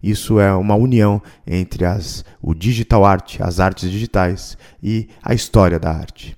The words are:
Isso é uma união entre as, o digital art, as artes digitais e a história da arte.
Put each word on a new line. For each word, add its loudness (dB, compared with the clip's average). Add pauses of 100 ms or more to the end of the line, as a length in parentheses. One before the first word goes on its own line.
Isso 0
é 4
uma 0
união 2 (240)
entre -4
as, -4 (180)
o -4
digital 2
art, 0
as -4
artes 0
digitais -4 (240)
e -4 (140)
a -4
história 2
da -4
arte. -10